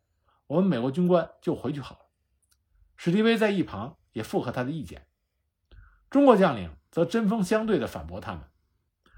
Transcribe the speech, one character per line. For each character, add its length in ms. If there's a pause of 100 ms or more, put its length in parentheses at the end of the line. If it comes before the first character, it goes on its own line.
(480)
我 120
们 80
美 120
国 100
军 160
官 240 (100)
就 140
回 180
去 80
好 140
了。” 60 (960)
史 160
迪 100
威 160
在 140
一 100
旁 340 (160)
也 120
附 180
和 80
他 140
的 80
意 100
见。 240 (1040)
中 160
国 100
将 200
领 180 (160)
则 140
针 240
锋 160
相 200
对 140
地 80
反 200
驳 140
他 120
们， 100 (760)